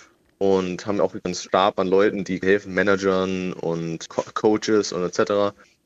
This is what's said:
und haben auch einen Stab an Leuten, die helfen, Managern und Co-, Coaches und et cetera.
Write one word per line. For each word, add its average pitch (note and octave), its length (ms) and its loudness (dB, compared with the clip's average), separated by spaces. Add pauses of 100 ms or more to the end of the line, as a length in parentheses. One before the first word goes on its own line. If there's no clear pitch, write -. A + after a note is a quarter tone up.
(380)
und F#2+ 480 0
haben G2+ 140 0
auch - 140 0 (100)
einen F2+ 100 -4
Stab G2 460 0
an F#2+ 80 0
Leuten, G2 340 2
die F2+ 160 -6
helfen, G2 360 0
Managern F#2+ 800 0
und E2 540 -6
Co-, - 160 -4 (100)
Coaches G#2+ 580 2
und F2+ 120 -2
et F2 100 -4
cetera. G2+ 380 0 (340)